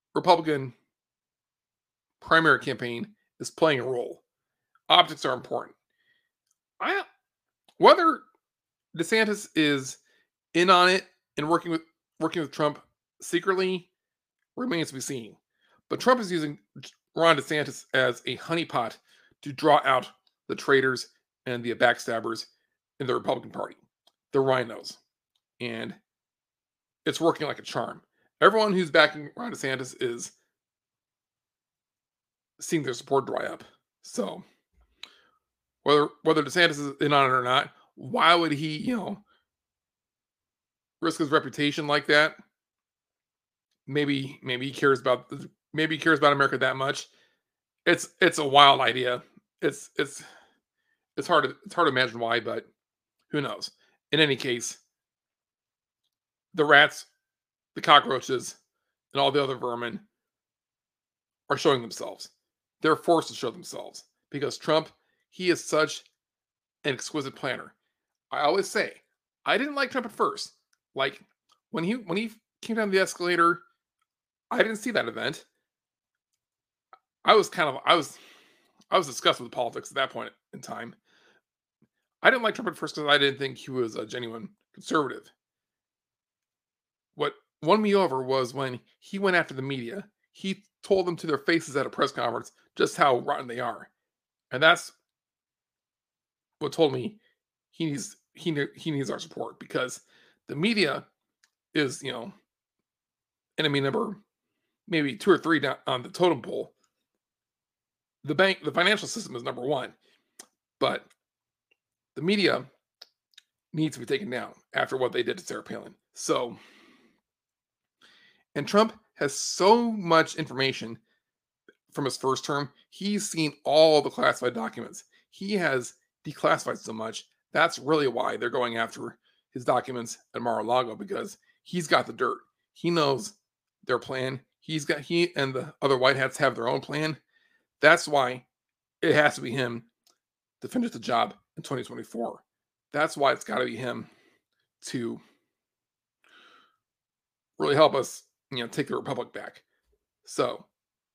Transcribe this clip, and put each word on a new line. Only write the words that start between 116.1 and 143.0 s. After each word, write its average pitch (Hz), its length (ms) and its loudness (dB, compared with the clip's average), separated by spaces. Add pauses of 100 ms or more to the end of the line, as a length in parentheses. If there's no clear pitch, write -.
So, 127 440 -4 (2000)
and 143 120 -4
Trump 220 260 4 (220)
has 147 180 -2
so 226 580 4
much 165 440 2
information 127 640 -4 (920)
from 143 140 -4
his 127 120 -4
first 131 260 -2
term. 143 280 -4 (180)
He's 202 400 -4
seen 156 240 -2 (120)
all 151 360 8
the 139 80 -2
classified 123 440 0
documents. 113 520 -10 (240)
He 196 240 -8
has 139 400 0 (320)
declassified 143 520 -2
so - 160 -14
much. 110 360 -10 (240)
That's 165 260 2
really 143 280 2
why 113 280 -2
they're 113 140 -2
going 120 280 -2
after 117 400 -6 (340)
his 127 120 -12
documents 123 540 -2 (180)
at 117 60 -8
Mar-a-Lago, 117 540 -2
because 104 420 -10 (260)
he's 170 240 -6
got 127 200 2
the 117 60 -12
dirt. 117 260 -2 (340)
He - 160 -4
knows 143 440 0 (520)
their 120 140 0
plan. 131 420 -6 (180)
He's 156 240 -8
got, 147 160 -2
he 170 380 -2
and 135 160 -2
the 143 280 -8
other 135 160 4
white 131 200 4
hats 135 220 -4
have 131 160 2
their 113 120 -4
own 139 140 -2
plan. 151 340 -6 (640)
That's - 280 6
why 127 360 0 (600)
it 165 100 4
has 147 220 4
to - 60 -10
be 135 100 -8
him 120 320 -4 (800)
to - 60 -14
finish 240 240 -4
the - 80 -12
job 151 360 -2 (200)
in - 80 -16
twenty 127 200 -8
twenty-four. 117 600 -10 (480)
That's 151 240 -2